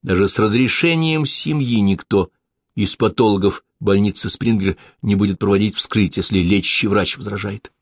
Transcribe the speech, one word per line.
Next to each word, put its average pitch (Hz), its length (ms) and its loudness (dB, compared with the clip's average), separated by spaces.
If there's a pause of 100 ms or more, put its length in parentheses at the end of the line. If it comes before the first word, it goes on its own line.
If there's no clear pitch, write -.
Даже 95 260 2
с - 120 -2
разрешением 156 840 0
семьи 135 540 -2
никто 98 520 0 (440)
из 101 200 -2
патологов 101 680 2 (160)
больницы 101 500 0
Спрингер 98 480 -2 (240)
не 101 140 0
будет 98 240 0
проводить 101 360 2
вскрытие, - 460 -2
если 98 180 0
лечащий 92 480 0
врач 98 300 0
возражает. 101 540 -10 (100)